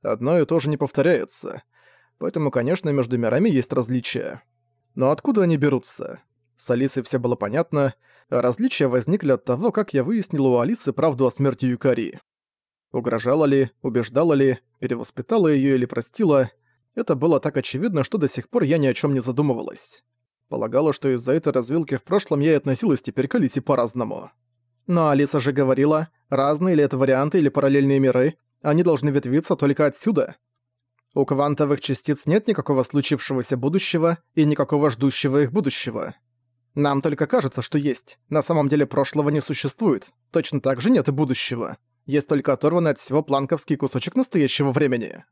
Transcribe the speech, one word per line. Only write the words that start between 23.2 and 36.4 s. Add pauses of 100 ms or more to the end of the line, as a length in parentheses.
к
Алисе
по-разному. (540)
Но
Алиса
же
говорила, (200)
разные
ли
это
варианты
или
параллельные
миры, (260)
они
должны
ветвиться
только
отсюда. (800)
У
квантовых
частиц
нет
никакого
случившегося
будущего (180)
и
никакого
ждущего
их
будущего. (600)